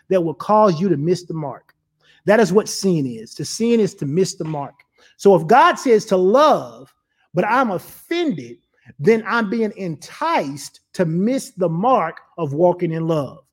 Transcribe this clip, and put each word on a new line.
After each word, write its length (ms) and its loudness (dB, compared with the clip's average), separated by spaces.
that 160 0
will 100 -4
cause 460 2
you 80 0
to 80 2
miss 260 -2
the 120 -12
mark. 380 -10
That 160 4
is 120 2
what 160 2
sin 380 -2
is. 300 -12
To 80 -8
sin 340 0
is 160 -2
to 120 -8
miss 280 -2
the 100 -10
mark. 300 -10
So 160 6
if 120 2
God 300 6
says 300 2
to 120 0
love, 720 2
but 140 -2
I'm 240 0
offended, 880 -6
then 280 2
I'm 220 -2
being 300 -2
enticed 1040 -6
to 140 -2
miss 460 -4
the 180 -2
mark 500 -2
of 160 -6
walking 400 0
in 140 -4
love. 360 -4